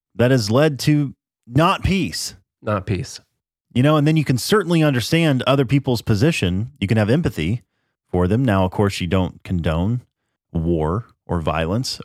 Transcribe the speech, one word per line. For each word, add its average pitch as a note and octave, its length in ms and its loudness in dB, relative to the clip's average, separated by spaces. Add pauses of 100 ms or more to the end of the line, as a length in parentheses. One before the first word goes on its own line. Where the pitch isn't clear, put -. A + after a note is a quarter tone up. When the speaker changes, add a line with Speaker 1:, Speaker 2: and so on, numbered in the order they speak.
(160)
Speaker 1:
that A#2+ 160 2
has A2+ 200 2
led C#3 280 2
to D3 360 0 (320)
not D#3 360 0
peace. - 520 -4 (260)
Speaker 2:
Not G#2 240 -4
peace. - 340 -6 (540)
Speaker 1:
You A#2+ 80 2
know, D3+ 160 4
and D3 100 2
then D#3+ 100 2
you D3+ 60 2
can C3 140 0
certainly F3 460 0
understand D3 640 2
other C3+ 180 2
people's B2+ 380 0
position. G#2+ 760 0
You G2 80 -6
can A2+ 100 2
have G#2 120 2
empathy A#2+ 540 -2 (440)
for F2+ 200 0
them. A2+ 180 0
Now, G2 200 2
of F#2 60 -2
course, G2+ 300 -2
you F#2 60 -4
don't F#2 360 -2
condone F2 580 -2 (520)
war E2 520 -2 (200)
or - 160 -2
violence E2 640 -4